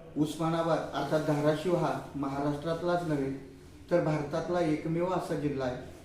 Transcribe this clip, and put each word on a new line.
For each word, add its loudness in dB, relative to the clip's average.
उस्मानाबाद 2
अर्थात 0
धाराशिव 4
हा 0
महाराष्ट्रातलाच 0
नव्हे 0
तर 6
भारतातला 0
एकमेव 2
असा 0
जिल्हा 0
आहे -2